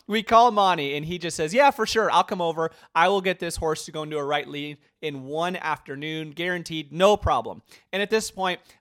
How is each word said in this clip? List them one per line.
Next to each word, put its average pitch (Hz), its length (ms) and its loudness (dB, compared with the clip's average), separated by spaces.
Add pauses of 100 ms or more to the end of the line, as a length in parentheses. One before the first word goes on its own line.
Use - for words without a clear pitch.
we 214 160 -2
call 233 280 6
Monty, 170 440 2
and 147 100 -6
he 175 120 -6
just 165 180 -6
says, 156 180 -2
"Yeah, 269 180 6
for 220 140 -4
sure, 208 260 0
I'll 180 120 6
come 185 180 -4
over. 160 300 -2 (220)
I 170 160 6
will 196 120 2
get 185 180 -2
this 170 160 -4
horse 160 300 -2
to 165 60 -16
go 156 120 -8
into 151 140 -6
a 143 60 -2
right 147 240 0
lead 147 300 -10 (240)
in 143 220 -6
one 160 320 -4
afternoon, 156 760 -8
guaranteed, 165 640 -6
no 196 240 6
problem." 117 440 -2 (300)
And 190 100 -2
at 202 80 -2
this 220 220 0
point, 185 280 -4 (220)